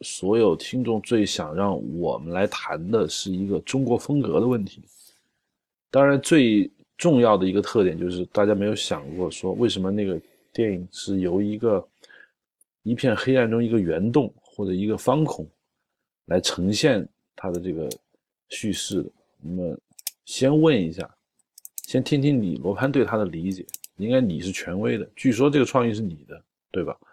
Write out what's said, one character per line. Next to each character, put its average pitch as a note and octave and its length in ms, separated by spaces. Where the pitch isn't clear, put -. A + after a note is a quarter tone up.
所 G2+ 360
有 G2+ 180
听 B2+ 280
众 A2 180
最 A2 240
想 D#2 300
让 G2 200
我 D#2+ 220
们 D#2+ 120
来 F#2 140
谈 E2+ 460
的， G#2 180
是 - 220
一 F#2 160
个 F#2+ 140
中 C3+ 220
国 A#2+ 140
风 C#3+ 240
格 F2 180
的 G#2+ 60
问 A#2+ 180
题。 - 200
当 C#3 180
然， C#3 140
最 A2+ 500
重 D3+ 220
要 A2 160
的 F#2 100
一 F#2+ 60
个 G2+ 100
特 G#2 220
点 E2 160
就 F2+ 100
是 F2+ 180
大 G#2 180
家 G#2 100
没 G2 100
有 G#2 80
想 E2 300
过 F2+ 120
说 F#2+ 220
为 A2 160
什 G2 140
么 F#2+ 100
那 G#2 140
个 F2+ 120
电 A2 180
影 F2+ 220
是 G2 260
由 F2+ 220
一 G#2 160
个， G#2+ 280
一 A#2 120
片 A#2+ 180
黑 B2+ 220
暗 A#2 160
中 A#2 100
一 A#2 60
个 A2+ 100
圆 F2+ 320
洞 A#2 320
或 - 240
者 F#2 60
一 F#2+ 160
个 G#2+ 100
方 C#3 280
孔 D#2+ 200
来 F2+ 120
呈 F2+ 320
现 G#2+ 340
它 F#2+ 160
的 F2 80
这 F2+ 140
个 D#2 160
叙 - 240
事 F#2 320
的。 - 60
那 D#2 100
么 F2+ 260
先 C#3+ 380
问 D#3+ 120
一 F2+ 160
下， E2 200
先 - 180
听 C#3+ 200
听 C#3 200
你， F2 220
罗 G2 100
盘 C3+ 160
对 C#3 140
它 A2 140
的 G#2+ 80
理 E2+ 260
解， F#2 140
应 G#2 120
该 C3 120
你 F2+ 180
是 F2 100
权 F2+ 300
威 A#2 180
的， G2 80
据 C3 160
说 B2+ 160
这 D3 100
个 B2 60
创 B2 200
意 A2+ 80
是 G#2+ 80
你 E2+ 280
的， - 120
对 F#2 100
吧？ D2+ 140